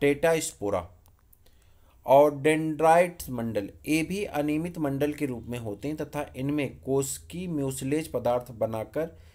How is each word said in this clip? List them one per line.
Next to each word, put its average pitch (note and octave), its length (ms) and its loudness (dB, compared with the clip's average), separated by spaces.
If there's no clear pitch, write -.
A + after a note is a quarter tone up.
टेटास्पोरा। C#3 920 0
और C#3+ 340 8
डेंड्राइट्स D#3+ 920 2
मंडल, A2+ 400 -4
ये D#3+ 140 2
भी F#3 220 -4
अनियमित D#3 540 -4
मंडल D3 340 -2
के D3 140 -4
रूप A#2 220 -8
में A#2+ 100 -6
होते A2+ 300 -8
हैं D#3 80 -6
तथा D3 400 -8
इनमें C#3 440 -4
कोशिकी C#3 680 -4
म्यूसिलेज C#3+ 600 -2
पदार्थ A#2+ 420 -2
बनाकर A2+ 680 -4